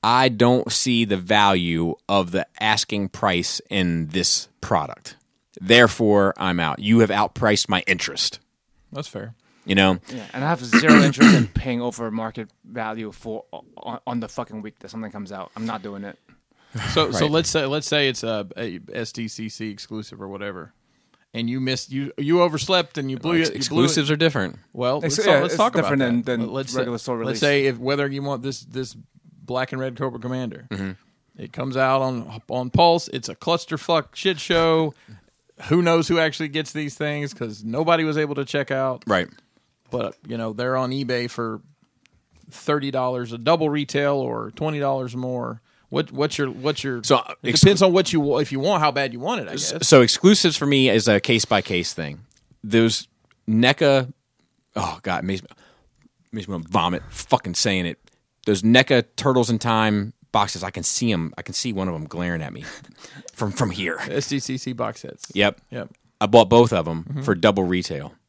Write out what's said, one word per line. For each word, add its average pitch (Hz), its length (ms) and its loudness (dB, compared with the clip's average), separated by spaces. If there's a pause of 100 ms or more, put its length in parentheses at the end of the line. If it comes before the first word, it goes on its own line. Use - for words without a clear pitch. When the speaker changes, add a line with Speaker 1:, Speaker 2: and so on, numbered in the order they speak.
Speaker 1:
"I 123 260 4
don't 120 420 4
see 117 340 2
the 101 120 0
value 90 760 2 (140)
of 95 240 2
the 92 140 -2 (140)
asking 107 500 0
price 90 500 -2 (100)
in 85 380 0
this 87 400 -2 (120)
product. - 560 -4 (440)
Therefore, 104 760 6
I'm 90 240 -2
out. 78 200 -2
You 110 200 4
have 107 100 4
outpriced 104 580 0
my 92 180 2
interest." - 540 -4 (520)
Speaker 2:
That's 143 160 -10
fair. 107 260 -12 (300)
Speaker 1:
You 98 120 2
know? 95 240 4 (120)
Speaker 3:
Yeah, 120 120 -12 (100)
and 127 100 -6
I 151 40 -2
have 170 160 -4
zero 156 380 4
interest 165 340 6
in 120 100 4
paying 120 340 -4
over 117 300 -6
market 110 380 -8 (160)
value 110 480 -10
for, 110 320 -12 (320)
on, - 320 -12
on 123 100 -4
the 113 100 -6
fucking 110 320 -10
week 104 200 -16
that 98 100 -20
something 110 220 -12
comes 101 180 -12
out. 95 240 -14
I'm 110 120 -10
not 110 180 -8
doing 101 180 -12
it. 101 160 -16 (720)
Speaker 2:
So, 156 200 0
so 175 80 2
Speaker 1:
Right. 151 100 2
Speaker 2:
let's 160 180 0
say, 147 180 0
let's 143 200 -4
say 143 220 2
it's 123 160 -6
a, 110 200 -2 (120)
a 92 240 -8 (120)
S 113 200 -8
D 117 160 -8
C 110 200 -10
C 110 220 -10
exclusive 104 500 -14
or 101 60 -12
whatever, 98 460 -10 (600)
and 117 160 -4
you 127 120 -4
missed, 131 320 -4
you, 139 260 -6
you 165 240 2
overslept 170 560 -2
and 135 100 -6
you 131 100 -6
blew 165 200 -2
Speaker 1:
Well, 160 40 2
Speaker 2:
it. 160 120 -2
Speaker 1:
ex-, 135 120 -4
Speaker 2:
You - 100 -4
blew 120 60 4
it. 139 40 4
Speaker 1:
exclusives 147 240 0
are 151 60 2
different. 143 400 0 (160)
Speaker 2:
Well, 123 240 -2
Speaker 3:
It's, 147 200 -2
Speaker 2:
let's - 20 -2 (100)
Speaker 3:
yeah, - 60 6
Speaker 2:
talk, 139 80 6
let's - 120 -2
Speaker 3:
it's 165 40 -2
Speaker 2:
talk 233 160 2
about 180 80 2
Speaker 3:
different 120 440 0
Speaker 2:
that. 127 60 -2
Speaker 3:
than, 117 80 -2
than 113 120 -4
Speaker 2:
Let's 131 220 -8
Speaker 3:
regular 123 240 -4
Speaker 2:
say, - 40 -10
Speaker 3:
store 123 160 -6
Speaker 2:
let's 113 80 -4
Speaker 3:
release. 127 140 -4
Speaker 2:
say 143 260 2
if, 127 120 0
whether 139 300 -2
you 139 160 -6
want 139 180 -6
this, 135 200 -8
this 127 340 -10 (480)
black 127 260 -4
and 131 100 -8
red 131 160 -6
Cobra 127 220 -6
Commander, 127 540 -8
Speaker 1:
Mm-hmm. 98 180 -6 (500)
Speaker 2:
it - 120 -14
comes 131 240 -6
out 135 260 2
on, 117 480 -6
on 127 200 -6
Pulse. 170 380 4
It's 123 200 -8
a - 80 -12
clusterfuck 165 800 -2
shit 180 240 -2
show. 165 520 2 (760)
Who 175 140 4
knows 165 260 4
who 165 100 2
actually 160 300 -2
gets 151 240 -6
these 151 240 -6
things? 147 360 -6
'Cause 107 300 -10
nobody 156 400 0
was 156 160 -2
able 147 160 -2
to 139 100 -4
check 139 280 -4
out. 135 340 -4
Speaker 1:
Right. 95 220 2 (600)
Speaker 2:
But, 107 260 -6 (100)
you 117 120 -8
know, 110 160 -6
they're 123 240 -4
on 127 120 -2
eBay 123 380 -4
for 113 320 -8 (880)
thirty 143 400 -4
dollars 127 440 -4
a - 20 -10
double 156 320 2
retail 143 460 0
or 120 380 -4
twenty 151 260 -4
dollars 135 360 -2
more. 123 460 -6 (300)
What, 151 200 -4
what's 143 280 -2
your, 139 120 -2
what's 139 320 -4
your? 123 220 -4
Speaker 1:
So, 139 120 6
uh, - 260 -2
Speaker 2:
It 156 80 -2
Speaker 1:
ex- - 100 4
Speaker 2:
depends 190 220 8
on 185 100 6
what 185 180 2
you, 143 280 2
if 147 140 -2
you 135 60 -4
want, 165 240 0
how 151 80 4
bad 135 220 -2
you 120 80 -12
want 185 220 -4
it, 98 80 -10
I - 20 -10
Speaker 1:
S-, 143 200 -4
Speaker 2:
guess. 170 140 -2
Speaker 1:
so 139 140 10
exclusives 175 560 4
for - 80 -2
me 135 240 4
is 107 200 4
a 104 120 6
case 117 240 2
by 101 160 2
case 90 320 -4
thing. 76 280 -8 (440)
Those 113 420 2 (400)
neca, 131 640 2 (640)
oh 82 280 -6
God, 90 220 -4
it - 20 -4
makes 95 160 -4
me, - 80 -20 (840)
makes 101 160 -12
me 101 40 -8
wanna 82 180 -8
vomit. 87 400 0
Fucking - 440 -2
saying 95 300 0
it. 85 140 -6 (480)
Those 98 160 2
neca 120 420 6 (120)
Turtles 127 340 2
in 113 80 0
Time 110 560 0 (180)
boxes, 101 320 0
I 90 60 -6
can 90 140 -10
see - 280 0
'em. 82 240 -2
I - 60 -12
can - 100 -12
see 117 220 -6
one 95 140 -4
of 87 60 -4
'em 78 120 -8
glaring 85 340 -6
at 71 140 -10
me 76 100 -14 (340)
<laughs> - 360 -20
from, 104 180 -4
from 101 200 -2
here. 85 260 -6 (100)
Speaker 2:
S 135 220 -4
D 143 80 -2
C 131 180 -6
C 127 160 -10
box 113 300 -8
sets. - 320 -16
Speaker 1:
Yep. 101 340 2
Speaker 2:
Yep. 98 220 -12 (320)
Speaker 1:
I - 40 2
bought 107 220 10
both 117 240 8
of 85 160 0
'em 82 160 -6
Speaker 2:
Mm-hmm. 143 160 -10
Speaker 1:
for 120 140 0
double 95 300 4
retail. 87 500 -4 (140)